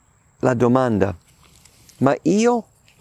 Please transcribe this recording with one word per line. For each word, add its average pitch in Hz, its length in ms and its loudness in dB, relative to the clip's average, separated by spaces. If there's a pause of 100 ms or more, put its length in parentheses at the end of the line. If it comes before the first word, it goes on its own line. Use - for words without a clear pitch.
(420)
la 127 140 0
domanda, 117 600 0 (840)
ma 135 240 2
io 220 440 0 (340)